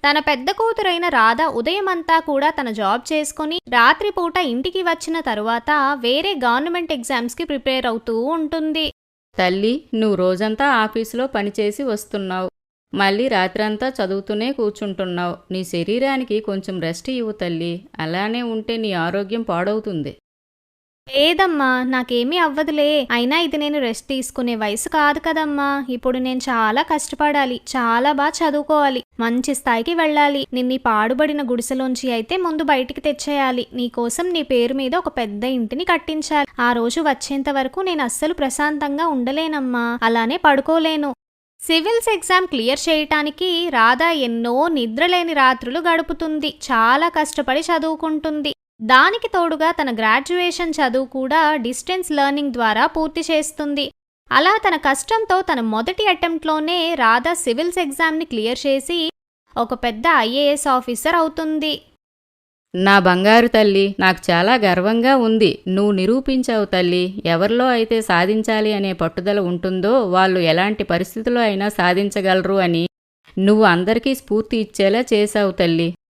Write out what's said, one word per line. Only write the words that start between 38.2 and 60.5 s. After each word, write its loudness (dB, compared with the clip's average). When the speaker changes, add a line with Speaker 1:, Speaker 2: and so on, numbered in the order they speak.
Speaker 1:
ప్రశాంతంగా -2
ఉండలేనమ్మా, -2
అలానే 0
పడుకోలేను." 2
సివిల్స్ 0
ఎగ్జామ్ 0
క్లియర్ -2
చేయటానికి 0
రాధ 4
ఎన్నో 0
నిద్రలేని 0
రాత్రులు 2
గడుపుతుంది. -2
చాలా 2
కష్టపడి 0
చదువుకుంటుంది. -2
దానికి 6
తోడుగా 2
తన -2
గ్రాడ్యుయేషన్ 0
చదువు 0
కూడా 0
డిస్టెన్స్ -4
లెర్నింగ్ 0
ద్వారా 2
పూర్తి -2
చేస్తుంది. -2
అలా 4
తన 2
కష్టంతో 0
తన -2
మొదటి -2
అటెంప్ట్‌లోనే -2
రాధ 2
సివిల్స్ -2
ఎగ్జామ్ని -2
క్లియర్ -4
చేసి -2
ఒక -2
పెద్ద -4
ఐఏఎస్ 2